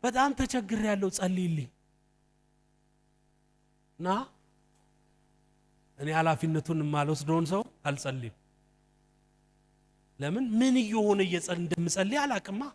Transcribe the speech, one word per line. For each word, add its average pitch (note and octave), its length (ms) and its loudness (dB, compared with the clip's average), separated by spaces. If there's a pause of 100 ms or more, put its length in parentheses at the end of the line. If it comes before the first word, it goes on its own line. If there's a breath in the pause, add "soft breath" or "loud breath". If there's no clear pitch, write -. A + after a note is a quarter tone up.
በጣም B3+ 340 2
ተቸግሬያለሁ፣ G#3+ 760 0
ጸልይልኝ" F3+ 560 -2 (2250)
እና F3 80 -4 (1900)
እኔ C#3+ 140 -6
ኃላፊነቱን D#3+ 680 2
የማልወስደውን D3 680 0
ሰው G3 140 0 (220)
አልጸልይም። C3+ 520 -6 (1800)
ለምን? F3+ 320 -2
ምን B3 260 4
እየሆነ G#3 460 2
እየጸ-፣ F3 300 -2
እንደምጸልይ F3 680 0
አላቅማ። A3+ 420 -4 (140)